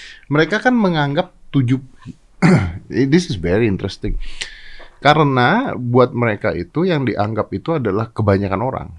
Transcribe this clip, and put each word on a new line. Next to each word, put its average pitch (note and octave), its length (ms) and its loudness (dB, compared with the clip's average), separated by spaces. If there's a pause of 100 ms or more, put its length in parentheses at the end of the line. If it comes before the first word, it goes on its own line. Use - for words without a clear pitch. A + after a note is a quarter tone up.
(260)
mereka D#3 320 0
kan B3+ 160 2
menganggap E3+ 560 0 (180)
tujuh, C3 300 2 (640)
<clears throat> G2+ 480 2 (160)
this F3 240 2
is F2+ 80 -4
very F2 260 2
interesting. G2+ 540 -4 (800)
Karena D3 800 2
buat B2 320 2
mereka A2 400 -2
itu E2+ 320 -4
yang D#3+ 240 0
dianggap G#2 480 -4
itu G2 180 -6
adalah A2+ 380 -2
kebanyakan G2 500 0
orang. - 280 -6 (100)